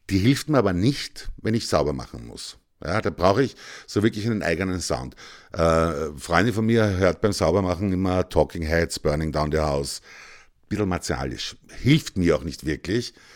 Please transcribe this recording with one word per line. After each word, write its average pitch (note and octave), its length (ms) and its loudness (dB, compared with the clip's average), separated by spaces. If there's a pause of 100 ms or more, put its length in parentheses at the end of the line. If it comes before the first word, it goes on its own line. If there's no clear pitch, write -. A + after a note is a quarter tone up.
(100)
Die F#2+ 80 2
hilft B2 300 2
mir D3+ 100 4
aber G2 140 2
nicht, G#2+ 640 -2
wenn - 180 -2
ich A#2 140 -2
sauber D2 240 2
machen A#1 340 -10
muss. - 320 -14 (260)
Ja, F#2 160 -2
da G2+ 100 0
brauche G2 340 4
ich - 100 -6 (320)
so - 160 0
wirklich G#2+ 240 0
einen G#2+ 160 -2
eigenen F2 380 -2
Sound. C2 340 -4 (380)
Äh, E2 640 2
Freunde F2 360 0
von A2 140 0
mir A2 300 2
hört F2+ 240 2
beim G#2 120 0
Saubermachen F#2 600 2
immer F#2 360 0
Talking D#2+ 360 0
Heads, E2 340 0
Burning D#2 320 0
Down D2+ 220 -2
the D#2 80 2
House. C#2+ 420 -2 (680)
Bisschen G#2 220 -2
martialisch. C2+ 680 -4 (240)
Hilft - 380 2
mir E2 180 4
auch D2 80 -4
nicht C#2+ 220 -8
wirklich. E2+ 480 -4 (220)